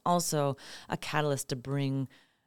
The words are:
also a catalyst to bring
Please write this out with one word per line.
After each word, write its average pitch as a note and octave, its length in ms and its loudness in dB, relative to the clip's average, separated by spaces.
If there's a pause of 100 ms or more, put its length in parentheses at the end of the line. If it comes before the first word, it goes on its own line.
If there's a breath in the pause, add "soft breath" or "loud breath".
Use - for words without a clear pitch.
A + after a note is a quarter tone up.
also D3+ 500 2 (320 loud breath)
a - 80 -2
catalyst D3+ 540 0
to C#3 60 -2
bring C3+ 520 0 (380 soft breath)